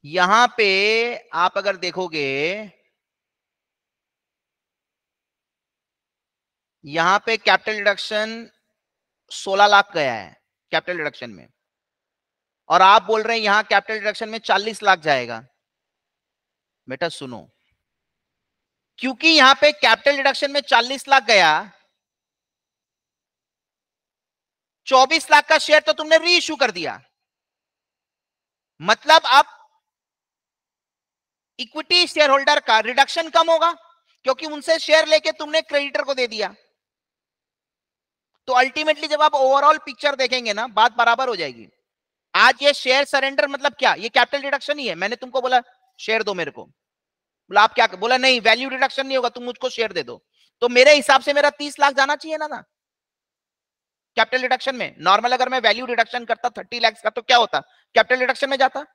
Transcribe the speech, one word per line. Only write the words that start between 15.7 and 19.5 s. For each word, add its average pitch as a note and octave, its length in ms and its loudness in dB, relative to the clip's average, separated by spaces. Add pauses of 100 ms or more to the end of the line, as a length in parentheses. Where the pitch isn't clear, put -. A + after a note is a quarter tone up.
बेटा C3+ 220 -8
सुनो, B2 380 -16 (1500)
क्योंकि C4 280 -4
यहां C#4 340 6